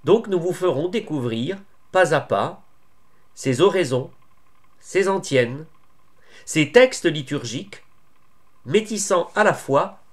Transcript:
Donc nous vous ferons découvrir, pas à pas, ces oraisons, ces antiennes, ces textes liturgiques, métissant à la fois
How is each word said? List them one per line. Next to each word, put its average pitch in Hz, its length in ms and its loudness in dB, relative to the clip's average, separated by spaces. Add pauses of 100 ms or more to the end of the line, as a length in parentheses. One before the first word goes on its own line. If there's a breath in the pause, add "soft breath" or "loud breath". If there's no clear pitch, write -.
Donc 226 220 4
nous 190 120 -2
vous 175 140 -2
ferons 165 340 -2
découvrir, 147 680 -4 (340)
pas 175 220 4
à 143 80 2
pas, 113 420 -4 (720)
ces 127 240 -2
oraisons, 151 520 0 (680)
ces 190 300 -2
antiennes, 139 560 -2 (800 soft breath)
ces 151 260 0
textes 254 340 6
liturgiques, 147 800 -6 (800)
métissant 185 720 -2
à 208 80 2
la 185 100 4
fois 156 460 -2 (140)